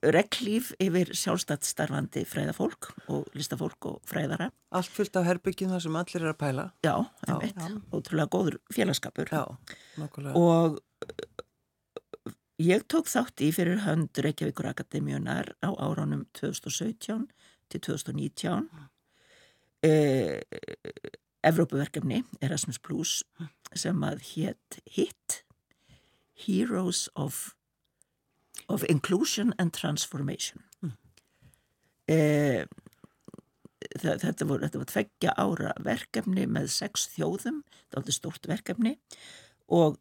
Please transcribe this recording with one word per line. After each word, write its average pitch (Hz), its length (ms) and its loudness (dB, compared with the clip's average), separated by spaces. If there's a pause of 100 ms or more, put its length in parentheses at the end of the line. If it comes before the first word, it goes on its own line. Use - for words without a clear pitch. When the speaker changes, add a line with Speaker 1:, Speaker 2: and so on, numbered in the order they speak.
Speaker 1:
regnhlíf 202 760 2
yfir 185 340 2
sjálfstætt 170 500 -2
starfandi 147 600 -2
fræðafólk 151 640 -4 (200)
og 143 260 -4
listafólk - 520 -6
og - 180 -8
fræðara. 160 440 -4 (240)
Speaker 2:
Allt 180 180 -2
fullt 202 260 -2
af 180 100 4
herbergjum 180 440 0
þar 185 120 0
sem 160 140 -2
allir 175 260 -2
eru 160 120 0
að - 60 -8
pæla. 139 260 0 (160)
Speaker 1:
Já, 160 160 2
Speaker 2:
Já. - 380 -2
Speaker 1:
einmitt. - 200 -4
Speaker 3:
Já. 185 260 -6 (100)
Speaker 1:
Ótrúlega 156 380 0
góður 180 280 2 (140)
félagsskapur. - 580 0
Speaker 2:
Já, 151 140 0 (520)
nákvæmlega. 143 400 -6
Speaker 1:
Og, 165 440 8 (200)
eh, - 1300 -14 (260)
ég 180 280 6
tók 320 180 2
þátt - 360 -2
í 151 120 4
fyrir 180 280 2
hönd 160 320 2
Reykjavíkur 147 540 -2
Akademíunar 139 920 -4
á - 120 0
árunum 147 600 -2
tvö - 160 -4
þúsund - 160 -8
og 139 80 -6
sautján 226 540 -4 (420)
til - 100 -6
tvö - 140 -4
þúsund - 160 -6
og 131 60 -4
nítján, 175 540 -2 (1120)
eh, 135 580 6 (1000)
Evrópuverkefni 156 800 2 (160)
Erasmus 135 380 -2
Plus - 460 -4 (480)
sem 175 300 -2
að 143 200 -2
hét - 600 -6
hitt, - 600 -4 (960)
Heroes 190 760 0
of, - 400 -6 (1080)
of - 180 -2
Inclusion 202 720 2
and 170 180 2
Transformation. - 880 -4 (200)
Speaker 2:
Mm. 147 120 -4 (1120)
Speaker 1:
Eh, 147 580 4 (1300)
þa-, - 220 0
þetta 160 260 -2
voru, 147 160 0
þetta 147 160 -4
var 135 80 -4
tveggja - 500 0
ára - 440 0
verkefni 196 680 -2
með - 220 0
sex - 380 -2
þjóðum, 202 560 -4 (240)
dálítið - 320 -4
stórt - 280 -10
verkefni 220 500 0 (720)
og 165 320 6